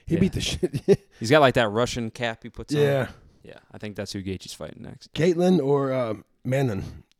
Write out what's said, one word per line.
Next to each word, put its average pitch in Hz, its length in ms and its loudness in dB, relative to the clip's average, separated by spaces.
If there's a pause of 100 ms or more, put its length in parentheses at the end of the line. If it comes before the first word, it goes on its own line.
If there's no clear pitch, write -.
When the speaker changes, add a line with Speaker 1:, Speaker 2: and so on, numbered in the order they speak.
Speaker 1:
He 165 80 -2
Speaker 2:
Yeah. 165 60 2
Speaker 1:
beat 185 120 2
the - 80 -4
shit. - 400 -4 (300)
<laughs> - 100 -20
Speaker 2:
He's 113 100 -2
got, 151 100 8
like, 131 140 6
that 120 140 4
Russian 117 420 -2
cap 117 320 -8
he 117 60 -16
puts 117 260 -10
on. 147 60 2
Speaker 1:
Yeah. 139 280 2 (340)
Speaker 2:
Yeah, - 160 -20 (140)
I - 60 -18
think 104 180 -10
that's 101 160 -10
who 101 100 -8
Gaethje's 92 320 -8
fighting - 280 -14
next. - 300 -18
Speaker 1:
Caitlin 165 500 2
or, 139 300 0
uh, 120 220 -2 (300)
Manon 127 600 -2 (160)